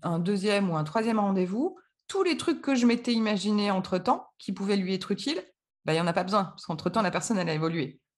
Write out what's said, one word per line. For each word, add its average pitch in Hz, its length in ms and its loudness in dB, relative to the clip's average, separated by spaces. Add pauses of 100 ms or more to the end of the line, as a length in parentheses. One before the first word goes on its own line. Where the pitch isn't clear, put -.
un 170 160 0
deuxième 202 500 2
ou 165 80 0
un 151 60 0
troisième 220 380 0
rendez-vous, 196 580 0 (300)
tous 381 160 0
les 339 120 2
trucs - 260 -2
que 277 120 2
je 240 100 2
m'étais 240 280 2
imaginés 208 580 0
entre-temps, 190 560 0 (120)
qui - 140 -10
pouvaient 196 240 0
lui 190 160 0
être 190 200 -4
utiles, 277 280 -4 (440)
bah, 156 100 0
il 165 40 4
y - 20 2
en 175 80 2
a 170 40 0
pas 180 120 0
besoin, 190 220 0
parce - 200 -16
qu'entre-temps, 180 360 -2
la 180 100 0
personne, 196 260 -2
elle 170 100 0
a 156 60 0
évolué. 160 460 -2 (180)